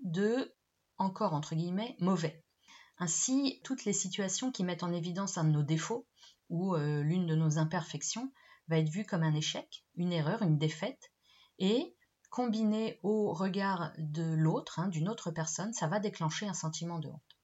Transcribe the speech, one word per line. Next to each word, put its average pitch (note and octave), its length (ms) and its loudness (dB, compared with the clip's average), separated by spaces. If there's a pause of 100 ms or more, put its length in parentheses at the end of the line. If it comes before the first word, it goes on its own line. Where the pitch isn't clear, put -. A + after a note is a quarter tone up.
de, G#3 480 0 (460)
encore F#3+ 380 0
entre D3+ 200 -2
guillemets, F#3 460 -2
mauvais. F3 420 0 (600)
Ainsi, C4 600 0
toutes C4 220 -4
les G3+ 80 2
situations G3 580 -2
qui G3 100 -4
mettent F3+ 200 -2
en F3 100 0
évidence F3+ 460 -4
un D#3+ 60 2
de D#3 40 6
nos D3 140 4
défauts D#3+ 440 0 (440)
ou, F3+ 240 0
euh, D3 280 2
l'une F3 220 2
de D#3+ 100 2
nos D#3 220 4
imperfections E3 760 -2 (380)
va D#3+ 80 2
être D#3 140 4
vue G3+ 160 -4
comme E3 160 0
un D#3 120 4
échec, - 520 -4 (100)
une F3 160 0
erreur, E3+ 300 0
une D#3 160 6
défaite, D#3 520 -2 (480)
et A3+ 380 2 (320)
combiné A3 760 0
au G#3 300 2
regard F#3+ 640 0
de D#3+ 380 -2
l'autre, D#3 460 2
hein, F#3+ 80 0
d'une E3 200 0
autre G#3+ 220 -4
personne, E3 420 -4
ça E3+ 140 -2
va F#3+ 120 0
déclencher G#3 480 -2
un F#3+ 60 -4
sentiment E3 460 -6
de C#3 100 -6
honte. - 360 -16